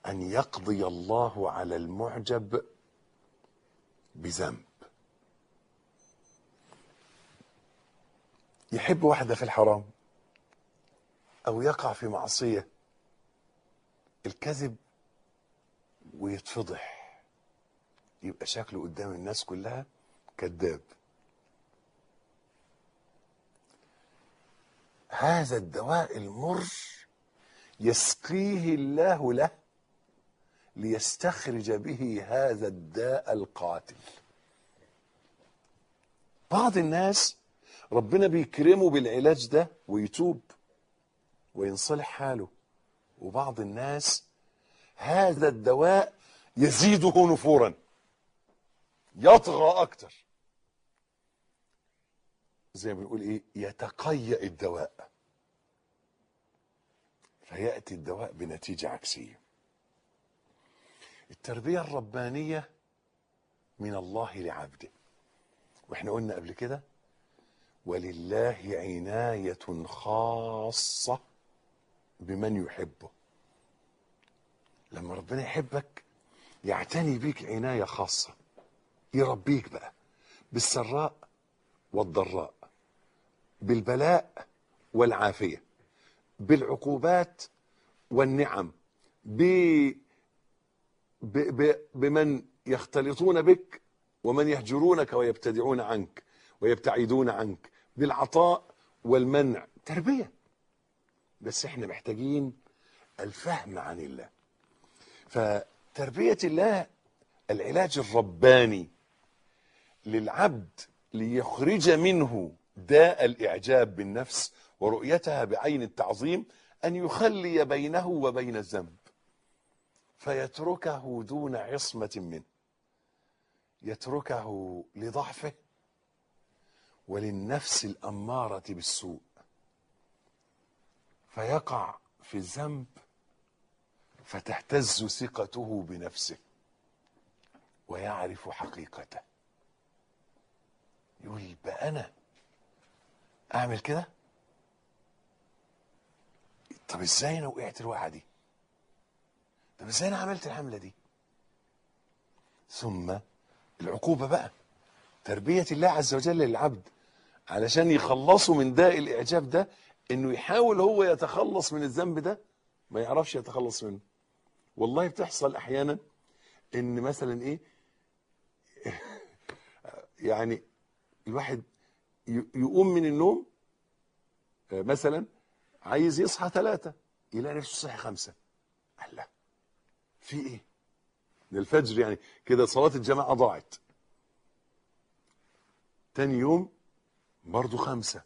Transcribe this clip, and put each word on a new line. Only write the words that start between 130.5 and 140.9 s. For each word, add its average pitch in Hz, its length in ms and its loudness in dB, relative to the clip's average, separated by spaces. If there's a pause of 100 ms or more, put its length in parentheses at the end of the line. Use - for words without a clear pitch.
فيقع 117 680 -6 (260)
في - 140 -12
الذنب 135 480 -10 (1400)
فتهتز 110 800 -4
ثقته 110 840 -8
بنفسه 87 480 -10 (1500)
ويعرف 92 640 -10
حقيقته. - 680 -16 (2000)